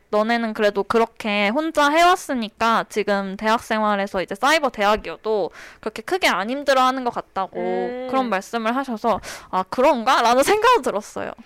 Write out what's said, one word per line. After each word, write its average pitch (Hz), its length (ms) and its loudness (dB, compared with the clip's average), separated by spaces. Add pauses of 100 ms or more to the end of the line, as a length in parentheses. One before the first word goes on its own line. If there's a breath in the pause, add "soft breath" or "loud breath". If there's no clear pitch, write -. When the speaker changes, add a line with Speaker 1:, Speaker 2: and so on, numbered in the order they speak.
Speaker 1:
"너네는 220 440 0
그래도 202 300 2
그렇게 208 680 0
혼자 302 400 0
해왔으니까 254 1000 2
지금 196 480 -2
대학 220 260 0
생활에서 208 580 0
이제 - 140 -6
사이버 294 340 2
대학이어도 208 840 -2 (280 loud breath)
그렇게 220 220 -8
크게 370 260 -2
안 202 220 0
힘들어하는 262 560 0
것 240 80 -2
같다."고 190 440 -8
Speaker 2:
음. 240 520 -4
Speaker 1:
그런 262 180 0
말씀을 220 480 -4
하셔서 233 460 -2 (280 loud breath)
"아, 185 200 -2
그런가?"라는 254 760 2
<laughs> - 0 -
생각은 440 380 4
들었어요. - 500 -6 (140 loud breath)